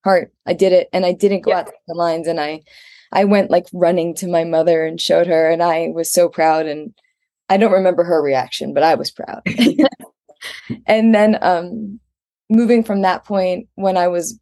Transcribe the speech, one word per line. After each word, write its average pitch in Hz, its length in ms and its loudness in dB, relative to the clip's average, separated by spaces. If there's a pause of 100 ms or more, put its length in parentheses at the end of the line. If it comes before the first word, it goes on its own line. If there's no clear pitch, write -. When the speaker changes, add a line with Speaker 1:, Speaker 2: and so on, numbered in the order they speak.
Speaker 1:
heart. 190 260 2 (140)
I - 80 -2
did 185 180 2
it, 180 220 4
and 185 120 0
I 180 60 2
didn't 196 300 0
go - 100 0
Speaker 2:
Yeah. 180 80 0
Speaker 1:
out - 120 -10 (160)
the 165 60 -12
lines, 165 340 -4
and 165 120 -4
I, 156 220 -6 (500)
I 196 140 2
went, 202 260 2
like, 180 220 2
running 170 420 0
to 185 120 -8
my 170 180 -2
mother 160 400 0
and 165 160 -8
showed 170 260 2
her, 160 220 2
and 165 120 0
I 165 320 0
was 165 180 -6
so 175 180 2
proud, 160 380 0
and 151 260 -10 (560)
I 190 80 4
don't 202 160 4
remember 185 300 2
her 170 180 0
reaction, 139 520 -4
but 143 100 2
I 160 120 4
was - 160 -8
proud. - 340 -14
<laughs> - 40 -4 (1400)
And 220 280 2
then, 208 280 4
um, 190 580 -4 (500)
moving 226 340 2
from 196 180 -2
that 185 240 -2
point, 185 500 -4
when 190 220 -2
I 175 100 2
was 175 340 -6